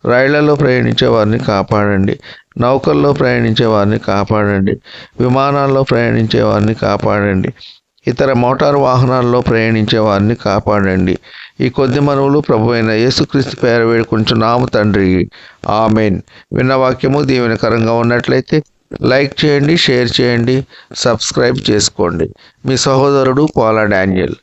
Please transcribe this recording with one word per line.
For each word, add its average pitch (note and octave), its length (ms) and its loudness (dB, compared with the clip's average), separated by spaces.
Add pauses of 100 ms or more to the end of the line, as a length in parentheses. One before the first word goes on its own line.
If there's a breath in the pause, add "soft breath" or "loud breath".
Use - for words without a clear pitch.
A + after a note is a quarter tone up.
రైళ్లలో C#3+ 500 2
ప్రయాణించే B2+ 520 0
వారిని A2+ 320 2
కాపాడండి. G2+ 800 0 (420 loud breath)
నౌకల్లో C#3+ 520 2
ప్రయాణించే A#2+ 520 0
వారిని G#2+ 340 2
కాపాడండి. G2+ 760 0 (460 loud breath)
విమానాల్లో C3+ 640 0
ప్రయాణించే A#2 600 0
వారిని G#2+ 300 0
కాపాడండి. G2+ 800 -2 (540 loud breath)
ఇతర C3+ 260 0
మోటారు C3+ 440 0
వాహనాల్లో B2+ 640 0
ప్రయాణించే A2+ 580 0
వారిని G#2 360 2
కాపాడండి. G2 800 0 (460 loud breath)
ఈ B2+ 80 0
కొద్ది C3+ 300 -2
మనవులు C#3 400 0
ప్రభు A#2 320 0
అయిన A2+ 200 0
యేసుక్రీస్తు B2+ 640 0
పేర A#2 280 0
వేడుకుంటున్నాము A#2 800 0
తండ్రి. G2 640 0 (400 loud breath)
ఆమేన్. G#2+ 520 0 (320 loud breath)
విన్న B2+ 200 0
వాక్యము C3 480 0
దీవెనకరంగా A#2 720 0
ఉన్నట్లయితే A#2+ 720 0 (380)
లైక్ C#3 440 0
చేయండి, D3 320 2
షేర్ B2 440 0
చేయండి, B2 460 0 (280 loud breath)
సబ్స్క్రైబ్ A#2+ 640 -2 (120)
చేసుకోండి. F2+ 580 -2 (380 soft breath)
మీ C3 120 0
సహోదరుడు C3+ 720 2 (100)
పోలా A2 260 2
డానియల్. F#2+ 600 0